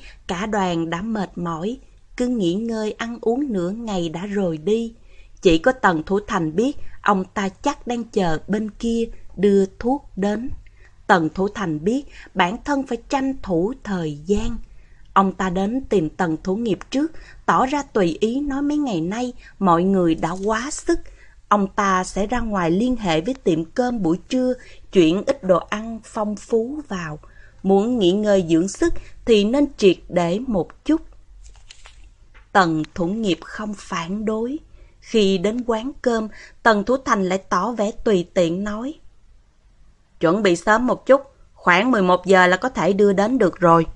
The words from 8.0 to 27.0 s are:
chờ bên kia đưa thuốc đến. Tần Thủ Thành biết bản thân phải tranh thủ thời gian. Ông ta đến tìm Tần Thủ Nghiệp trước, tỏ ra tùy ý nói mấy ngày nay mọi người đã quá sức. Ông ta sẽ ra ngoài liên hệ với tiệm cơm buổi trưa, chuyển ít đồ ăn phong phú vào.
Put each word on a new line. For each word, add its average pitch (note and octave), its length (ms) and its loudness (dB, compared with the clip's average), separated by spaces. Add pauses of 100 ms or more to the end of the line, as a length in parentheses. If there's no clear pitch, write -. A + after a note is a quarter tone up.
chờ E3+ 340 0 (100)
bên G#3+ 220 -2
kia A#3 340 -2 (320)
đưa G3 300 4
thuốc B3 500 -4
đến. G#3+ 340 -2 (560)
Tần E3+ 280 4
Thủ F#3+ 140 -2
Thành E3 360 -6
biết B3+ 200 -2 (300)
bản F#3 300 -2
thân C#4 220 -2
phải A#3 120 -6 (100)
tranh C4+ 340 -2
thủ F#3+ 300 -2 (120)
thời E3 420 -4
gian. A3 320 0 (540)
Ông F#3+ 200 4
ta F#3+ 180 -4
đến G#3 380 -4
tìm E3 220 2
Tần E3 340 -2
Thủ F#3 120 -2
Nghiệp A3+ 220 -2 (120)
trước, D4+ 220 -2 (340)
tỏ F#3+ 200 2
ra C#4+ 160 -2
tùy F#3 380 0
ý A#3 200 0
nói C#4+ 220 -4
mấy D4 160 0
ngày A#3 220 -2
nay A3+ 320 -4 (260)
mọi F3 240 4
người F3+ 320 2
đã E3 160 -4 (140)
quá A3 260 -2
sức. - 280 -2 (500)
Ông G3+ 200 2
ta F#3+ 360 0
sẽ G3 220 -4
ra A#3+ 140 -2
ngoài G3 300 -2
liên A#3+ 260 0
hệ F3 240 0
với A#3 140 -4
tiệm E3 300 0
cơm B3 380 -2
buổi E3+ 160 0 (100)
trưa, B3+ 260 0 (380)
chuyển F3+ 340 4
ít - 180 -2
đồ F#3 140 4
ăn A3 460 -8
phong G#3 320 -4
phú A#3+ 520 -4
vào. E3 300 -8 (440)